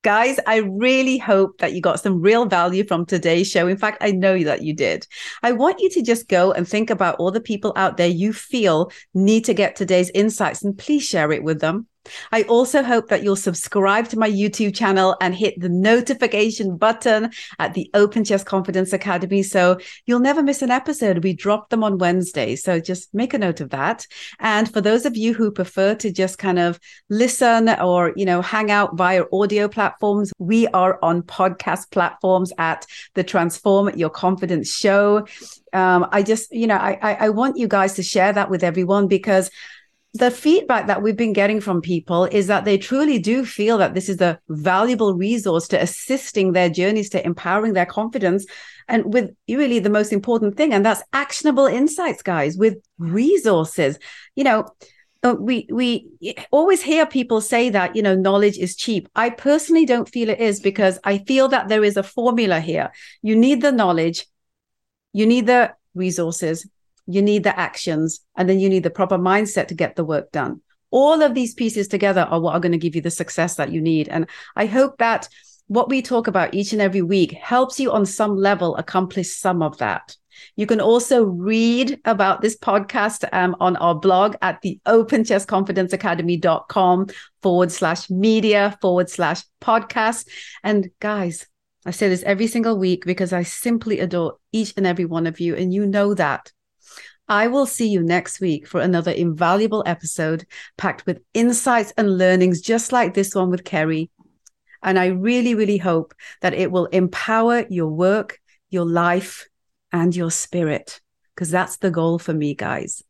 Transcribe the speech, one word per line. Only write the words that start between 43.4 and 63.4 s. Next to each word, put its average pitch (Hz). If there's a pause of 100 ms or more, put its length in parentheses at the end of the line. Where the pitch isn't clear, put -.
feel 214
that 190
this 190
is 190
a 170
valuable 190
resource 190
to -
assisting 190
their 180
journeys 196
to 180
empowering 185
their 175
confidence. 196 (420)
And 233
with 214 (160)
really 240
the 202
most 208
important 214
thing, 302
and 202
that's 220 (100)
actionable 277
insights, 302
guys, 160
with 196 (180)
resources. 175 (360)
You 269
know, 220 (560)
uh, 247
we, 226
we 240 (420)
always 320
hear 311
people 240
say 240
that, 196
you 220
know, 196
knowledge 202
is 180
cheap. 208
I 233
personally 311
don't 240
feel 233
it 214
is, 208
because 196
I 196
feel 262
that 240
there 214
is 202
a 196
formula 233
here. 160 (280)
You 214
need 247